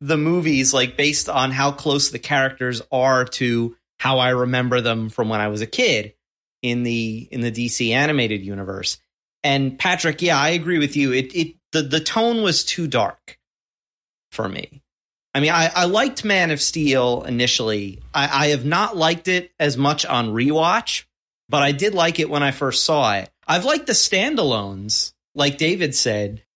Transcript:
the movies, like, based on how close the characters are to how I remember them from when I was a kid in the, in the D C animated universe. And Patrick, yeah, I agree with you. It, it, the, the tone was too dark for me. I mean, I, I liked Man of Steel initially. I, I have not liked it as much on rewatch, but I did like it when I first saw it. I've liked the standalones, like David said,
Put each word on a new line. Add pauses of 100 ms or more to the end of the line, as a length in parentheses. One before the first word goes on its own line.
the
movies,
like,
based
on
how
close
the
characters
are
to (240)
how
I
remember
them
from
when
I
was
a
kid (480)
in
the,
in
the
D
C
animated
universe. (460)
And
Patrick,
yeah,
I
agree
with
you.
It,
it, (160)
the,
the
tone
was
too
dark (960)
for
me. (520)
I
mean,
I,
I
liked
Man
of
Steel
initially. (120)
I,
I
have
not
liked
it
as
much
on
rewatch, (440)
but
I
did
like
it
when
I
first
saw
it. (160)
I've
liked
the
standalones, (220)
like
David
said, (140)